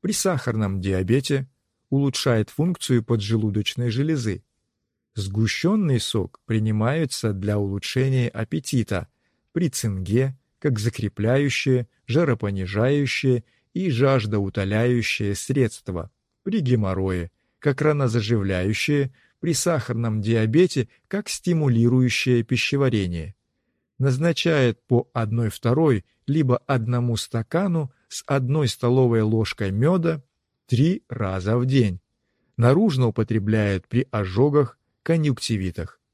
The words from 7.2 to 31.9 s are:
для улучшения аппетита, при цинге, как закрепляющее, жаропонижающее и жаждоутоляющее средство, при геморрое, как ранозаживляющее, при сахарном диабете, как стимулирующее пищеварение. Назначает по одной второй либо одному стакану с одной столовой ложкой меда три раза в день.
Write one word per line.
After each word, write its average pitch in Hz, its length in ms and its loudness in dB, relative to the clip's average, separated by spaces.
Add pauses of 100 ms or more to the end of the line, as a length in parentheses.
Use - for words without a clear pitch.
для 101 260 -2
улучшения 120 720 -2
аппетита, 113 800 -4 (420)
при 165 180 -2
цинге, 110 680 -2 (220)
как 123 200 -2
закрепляющее, 120 1080 0 (200)
жаропонижающее 120 1400 0 (300)
и 185 180 -2
жаждоутоляющее 107 1400 0
средство, 107 760 -4 (340)
при 196 180 -2
геморрое, 95 680 0 (280)
как 139 220 -2
ранозаживляющее, 117 1300 0 (260)
при 160 140 -2
сахарном 117 680 -2
диабете, 113 680 2 (180)
как 208 220 -6
стимулирующее 123 1120 2
пищеварение. 107 920 -2 (640)
Назначает 139 880 2
по 120 260 2
одной 113 360 -2
второй 127 540 2 (220)
либо 139 320 2
одному 120 600 -2
стакану 160 760 -2 (140)
с - 180 -12
одной 135 420 0
столовой 120 540 2
ложкой 110 500 0
меда 160 520 0 (420)
три 151 420 0
раза 101 500 -2
в 123 80 0
день. 117 360 2 (560)